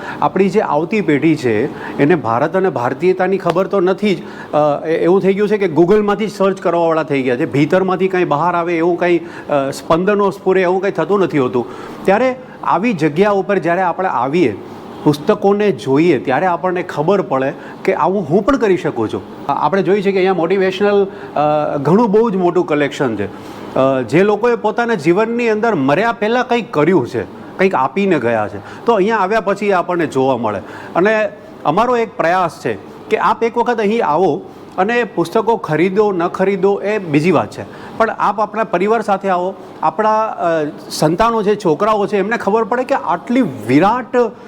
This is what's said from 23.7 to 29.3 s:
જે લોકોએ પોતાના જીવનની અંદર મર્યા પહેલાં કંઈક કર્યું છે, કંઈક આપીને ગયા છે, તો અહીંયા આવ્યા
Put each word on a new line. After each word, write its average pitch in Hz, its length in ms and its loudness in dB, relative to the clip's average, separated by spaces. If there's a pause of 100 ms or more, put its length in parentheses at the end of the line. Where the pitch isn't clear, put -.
જે 139 200 2
લોકોએ 214 340 2
પોતાના 214 380 -2
જીવનની 220 540 0
અંદર 214 260 0
મર્યા 175 380 2
પહેલાં 233 360 -2
કંઈક 240 240 -2
કર્યું 151 340 2
છે, - 160 -4 (360)
કંઈક 190 160 2
આપીને 170 440 0
ગયા 113 300 0
છે, - 380 -14
તો 233 60 4
અહીંયા 220 240 2
આવ્યા 202 240 0